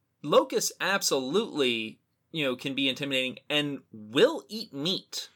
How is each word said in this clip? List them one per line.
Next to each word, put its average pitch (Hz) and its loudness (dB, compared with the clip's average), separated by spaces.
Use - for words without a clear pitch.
locusts 226 2
absolutely, 143 0
you 160 -4
know, 131 0
can 139 -6
be 135 0
intimidating 131 -2
and 147 -2
will 117 2
eat 208 -10
meat. 143 -6